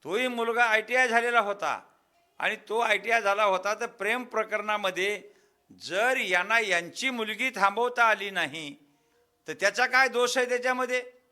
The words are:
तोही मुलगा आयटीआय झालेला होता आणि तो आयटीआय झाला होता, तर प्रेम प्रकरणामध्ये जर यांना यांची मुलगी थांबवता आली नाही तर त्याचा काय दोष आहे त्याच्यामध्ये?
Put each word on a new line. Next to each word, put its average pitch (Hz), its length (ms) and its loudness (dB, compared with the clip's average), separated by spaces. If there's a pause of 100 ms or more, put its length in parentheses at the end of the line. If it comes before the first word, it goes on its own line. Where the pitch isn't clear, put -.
तोही 214 240 -2
मुलगा 233 360 0
आयटीआय 233 440 2
झालेला 233 320 4
होता 196 420 -2 (580)
आणि 196 160 -2 (140)
तो 214 100 -2
आयटीआय 220 420 2
झाला 202 220 2
होता, 196 300 0
तर 214 120 -6
प्रेम 220 380 -4
प्रकरणामध्ये 208 1000 -4 (580)
जर 220 360 0
यांना 202 420 2
यांची 180 500 -2
मुलगी 226 400 -4
थांबवता 233 540 2
आली 208 260 2
नाही 156 460 -6 (720)
तर 160 60 -8
त्याचा 202 320 2
काय 254 220 4
दोष 240 300 0
आहे 247 120 0
त्याच्यामध्ये? 247 600 -2 (200)